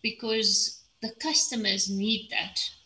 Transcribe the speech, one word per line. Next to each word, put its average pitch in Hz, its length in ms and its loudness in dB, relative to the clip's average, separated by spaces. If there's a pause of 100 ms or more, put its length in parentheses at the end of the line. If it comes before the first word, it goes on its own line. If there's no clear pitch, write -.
because 220 800 0 (180)
the 220 200 -8
customers 208 680 2
need 202 440 0
that. - 280 -4 (260)